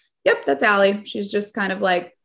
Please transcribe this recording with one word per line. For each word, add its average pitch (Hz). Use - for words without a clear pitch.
"Yep, -
that's 277
Allie. 202
She's 202
just 208
kind 190
of, 190
like, 180